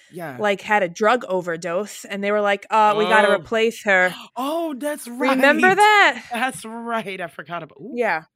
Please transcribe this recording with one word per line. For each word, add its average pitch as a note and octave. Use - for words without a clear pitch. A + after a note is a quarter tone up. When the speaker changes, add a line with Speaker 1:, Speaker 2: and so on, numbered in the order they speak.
Speaker 1:
Yeah. D3+
Speaker 2:
like, G3+
had G#3
a F3+
drug A3
overdose, F3
and G3
they G3+
were G#3
like, G3+
"Uh, G#3+
we G#3+
gotta G#3+
Speaker 1:
Oh. G3+
Speaker 2:
replace A3+
her." F#3
Speaker 1:
<gasps> -
Oh, D#4
that's D4
Speaker 2:
Remember C4
Speaker 1:
right. F#4+
Speaker 2:
that? G4
Speaker 1:
That's B3+
right. A3+
I F3
forgot E3+
about, D3
ooh. G#3
Speaker 2:
Yeah. G3